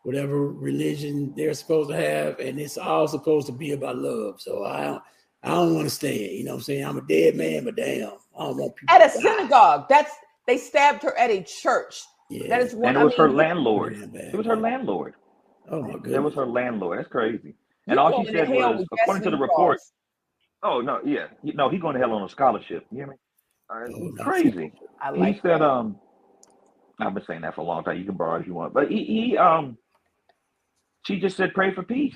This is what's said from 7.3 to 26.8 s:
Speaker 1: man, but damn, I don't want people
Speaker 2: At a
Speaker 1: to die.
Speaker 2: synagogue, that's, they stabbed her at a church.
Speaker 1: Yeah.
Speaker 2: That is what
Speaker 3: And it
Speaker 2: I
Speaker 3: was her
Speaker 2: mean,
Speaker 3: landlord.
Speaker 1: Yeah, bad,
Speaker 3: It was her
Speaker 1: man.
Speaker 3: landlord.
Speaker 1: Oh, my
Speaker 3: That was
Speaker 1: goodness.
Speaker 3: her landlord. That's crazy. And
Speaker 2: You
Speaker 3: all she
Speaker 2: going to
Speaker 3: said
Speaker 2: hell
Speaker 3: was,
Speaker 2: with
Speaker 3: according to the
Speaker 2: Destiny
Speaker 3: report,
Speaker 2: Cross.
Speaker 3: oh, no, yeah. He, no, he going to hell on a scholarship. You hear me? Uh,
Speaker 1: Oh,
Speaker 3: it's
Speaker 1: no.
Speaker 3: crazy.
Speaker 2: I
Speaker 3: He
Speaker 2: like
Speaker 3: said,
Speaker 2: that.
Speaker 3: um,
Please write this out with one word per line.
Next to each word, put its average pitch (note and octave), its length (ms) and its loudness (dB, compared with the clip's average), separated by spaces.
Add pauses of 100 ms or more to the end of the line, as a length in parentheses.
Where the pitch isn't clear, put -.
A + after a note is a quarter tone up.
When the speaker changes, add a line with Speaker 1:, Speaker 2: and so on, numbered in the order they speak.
Speaker 1:
man, - 280 -4
but - 120 -8
damn, C3+ 360 -4 (220)
I D3+ 100 -8
don't C3+ 120 -6
want C#3 200 -6
people E4 200 4
Speaker 2:
At - 60 12
a - 120 8
Speaker 1:
to - 80 -4
die. A4 140 4
Speaker 2:
synagogue, A3 540 6
that's, D4 200 6 (360)
they B3 100 2
stabbed C#4+ 460 2
her D4 160 -2
at A#3+ 100 4
a F#3+ 140 0
church. - 600 -2 (280)
Speaker 1:
Yeah. - 180 -10
Speaker 2:
That B3 140 2
is A#3+ 120 -2
what A#3 140 0
Speaker 3:
And C4 80 2
it C#4+ 40 4
Speaker 2:
I D4 40 8
Speaker 3:
was - 120 6
her D#3 120 8
Speaker 2:
mean, C3+ 80 2
Speaker 3:
landlord. A#2+ 600 2
Speaker 1:
Yeah, - 80 -14
bad, - 260 -14
Speaker 3:
It - 60 -4
was A3 80 -4
her A3+ 100 2
Speaker 1:
man. A3 60 -4 (100)
Speaker 3:
landlord. A#3+ 420 -6 (560)
Speaker 1:
Oh, D#3+ 120 -6
my G#2+ 60 -8
Speaker 3:
That - 100 -10
was - 60 -14
Speaker 1:
goodness. C#3 320 -2
Speaker 3:
her C3+ 100 -2
landlord. A#2 520 -4
That's C#3 120 -10
crazy. A2+ 440 -4 (320)
And B2+ 100 2
Speaker 2:
You C#3 40 4
Speaker 3:
all D#3 80 6
she - 40 4
Speaker 2:
going B3+ 120 0
to A3 80 -6
Speaker 3:
said - 160 2
Speaker 2:
hell B3+ 220 2
Speaker 3:
was, - 80 0
Speaker 2:
with F3+ 100 -6 (140)
Speaker 3:
according F#3+ 220 0
to F3+ 60 0
the D#3 60 -2
Speaker 2:
Destiny C3+ 60 -2
Speaker 3:
report, C#3+ 380 4
Speaker 2:
Cross. - 120 -20 (680)
Speaker 3:
oh, D#3+ 180 0
no, B2+ 240 -4
yeah. A#2 220 -2 (160)
He, C#3+ 100 -6
no, C#3 160 0
he E3 80 0
going E3 160 -4
to B2+ 80 -4
hell A#2+ 120 0
on G#2 100 -4
a F#2 80 -8
scholarship. G#2+ 600 -2
You A#2+ 60 -12
hear C#3 120 -12
me? C3+ 80 -20 (520)
Uh, G#2+ 60 -14
Speaker 1:
Oh, - 340 -12
Speaker 3:
it's - 100 -12
Speaker 1:
no. - 60 -10
Speaker 3:
crazy. C4 480 0 (300)
Speaker 2:
I C#3 100 -6
Speaker 3:
He F3 80 -4
Speaker 2:
like G3 220 2
Speaker 3:
said, E3 180 2
Speaker 2:
that. - 20 4
Speaker 3:
um, A#2+ 340 2 (1040)